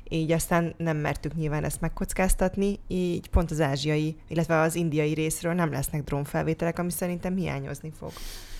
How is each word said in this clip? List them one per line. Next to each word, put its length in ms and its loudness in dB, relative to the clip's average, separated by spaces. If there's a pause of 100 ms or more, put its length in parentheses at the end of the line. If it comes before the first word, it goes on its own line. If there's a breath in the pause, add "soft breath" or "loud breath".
Így 220 2
aztán 460 2
nem 200 0
mertük 380 -2
nyilván 280 0
ezt 180 -4
megkockáztatni, 1080 2
így 420 -2
pont 220 4
az 100 2
ázsiai, 540 2 (120)
illetve 320 2
az 160 4
indiai 380 2
részről 400 0
nem 180 2
lesznek 320 -2
drónfelvételek, 760 0
ami 120 -2
szerintem 440 -2
hiányozni 640 -4
fog. 120 -10 (480 loud breath)